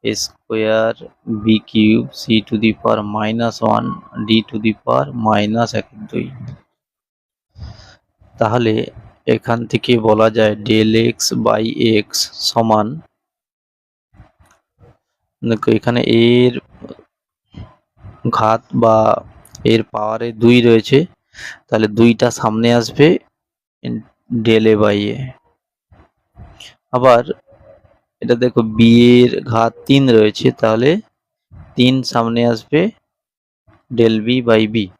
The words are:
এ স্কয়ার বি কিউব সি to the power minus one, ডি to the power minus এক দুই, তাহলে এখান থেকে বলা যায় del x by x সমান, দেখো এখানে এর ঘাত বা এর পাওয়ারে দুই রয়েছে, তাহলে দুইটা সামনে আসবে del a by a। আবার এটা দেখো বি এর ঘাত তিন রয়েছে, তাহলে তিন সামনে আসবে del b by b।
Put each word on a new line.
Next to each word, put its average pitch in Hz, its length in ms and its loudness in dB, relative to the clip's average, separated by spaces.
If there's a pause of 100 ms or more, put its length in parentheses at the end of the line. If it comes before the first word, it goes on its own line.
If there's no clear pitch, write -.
এ 113 80 -4 (100)
স্কয়ার 110 720 -4 (480)
বি 110 140 2 (120)
কিউব 110 360 2 (160)
সি 113 140 -4 (120)
to - 160 -6
the 113 80 0 (100)
power 110 200 -2 (160)
minus 110 400 -4 (180)
one, 110 140 -4 (380)
ডি 110 120 2 (100)
to 113 160 -12
the 110 80 0 (120)
power 127 220 0 (200)
minus 107 440 -2 (100)
এক - 60 -16 (240)
দুই, - 160 -8 (2000)
তাহলে 113 380 0 (600)
এখান 120 240 -4 (120)
থেকে 123 220 -2 (160)
বলা 110 280 4
যায় 107 180 2 (120)
del 110 260 2 (220)
x - 40 -18 (260)
by 113 200 0 (400)
x - 40 -18 (400)
সমান, 110 380 0 (2500)
দেখো 113 260 -2 (100)
এখানে 120 220 -2 (220)
এর 120 300 4 (1900)
ঘাত 113 240 0 (200)
বা 113 140 4 (760)
এর 110 100 2 (100)
পাওয়ারে 110 360 -8 (140)
দুই 120 140 6 (120)
রয়েছে, 117 300 4 (680)
তাহলে 110 200 0 (120)
দুইটা 117 300 4 (120)
সামনে 113 280 -2 (100)
আসবে 117 280 0 (1400)
del 110 280 4
a - 100 6
by 104 160 0 (160)
a। 123 40 -12 (1800)
আবার 123 260 4 (1000)
এটা 120 220 0
দেখো 123 160 -2 (180)
বি 117 140 6 (260)
এর 123 140 4 (200)
ঘাত 113 200 0 (160)
তিন 139 140 4 (140)
রয়েছে, 107 320 2 (120)
তাহলে 113 300 2 (840)
তিন 127 180 2 (160)
সামনে 117 300 -2 (120)
আসবে 117 280 -2 (1120)
del 113 240 2 (120)
b - 20 -4 (200)
by 110 140 4 (120)
b। - 20 -2 (240)